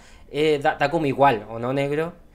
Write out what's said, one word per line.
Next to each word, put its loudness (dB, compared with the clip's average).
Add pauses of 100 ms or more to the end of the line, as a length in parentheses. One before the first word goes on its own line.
(300)
eh, 0
da, 0
da 0
como 0
igual, 2
¿o -12
no, -4
negro? -2 (220)